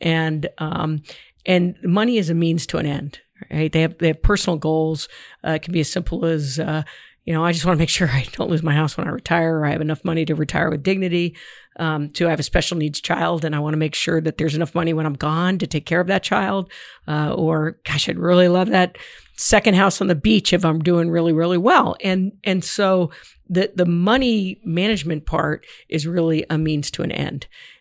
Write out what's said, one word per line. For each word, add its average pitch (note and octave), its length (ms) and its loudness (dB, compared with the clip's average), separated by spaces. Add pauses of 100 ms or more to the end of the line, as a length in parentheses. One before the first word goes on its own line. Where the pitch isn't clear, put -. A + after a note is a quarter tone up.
And, D#3+ 480 0 (100)
um, D#3 440 -2 (440)
and F3+ 360 2
money G#3+ 340 2
is F3+ 140 0
a E3 40 0
means E3 340 0
to E3 100 -2
an D3+ 80 -2
end, C#3+ 320 -6 (320)
right? D#3 220 -2
They D#3+ 80 2
have, D#3+ 180 0
they F3 80 0
have D#3+ 160 0
personal G3 340 2
goals. D#3 520 -2 (360)
Uh, D#3+ 100 -2
it D#3 80 -4
can E3+ 100 -8
be F3 80 0
as D3 100 -2
simple E3+ 360 -2
as, D3+ 340 -2
uh, D3+ 240 -2 (400)
you E3 100 -2
know, D#3+ 100 0
"I F3 60 2
just E3 140 -2
wanna E3+ 160 4
make D#3+ 80 4
sure F3 200 2
I B2+ 160 0 (100)
don't - 160 -2
lose D#3 120 2
my D3+ 120 0
house D3+ 220 0
when - 120 -4
I - 20 -4
retire, E3 480 0
or D3+ 80 0
I C#3+ 60 0
have - 80 -2
enough D#3 240 -4
money E3 220 0
to D#3 100 -2
retire D#3 340 -2
with D#3 140 -4
dignity." F3 500 0 (440)
Um, D#3 320 -2
to E3+ 180 0
have D#3 120 0
a - 20 -4
special - 360 -2
needs D3+ 240 -4
child, E3+ 420 -2
and D#3 100 -2
I D3 40 -2
wanna D3+ 180 -2
make D#3 180 -2
sure E3 280 0
that D#3 160 -4
there's D#3 180 -2
enough D#3+ 180 -2
money E3 200 0
when D#3 100 -2
I'm D3+ 80 -2
gone E3 460 0
to F3+ 80 -4
take D3+ 180 -4
care F3 160 0
of F3 60 0
that F#3+ 160 0
child. G3 500 -2 (340)
Uh, D3+ 280 -2
or, D#3+ 500 0
gosh, - 240 -4
I'd F#3 100 -4
really F3+ 300 6
love F#3 220 2
that F#3 260 2 (400)
second G#3 400 4
house G3 240 4
on G3 60 0
the F#3 80 2
beach G3+ 400 2
if F3 100 2
I'm D#3+ 140 2
doing E3+ 320 2
really, E3 240 2
really E3+ 240 2
well. G3 440 2
And, F#3 300 0 (120)
and F#3 200 0
so F#3+ 460 2 (400)
the, F3+ 260 0
the F3+ 80 2
money G3 800 2
management E3+ 640 -2
part D3+ 400 -2 (240)
is D#3 160 -2
really E3 420 0
a D#3+ 80 -2
means D#3 360 -2
to - 100 -6
an E3 100 -4
end. C#3+ 340 -6 (340)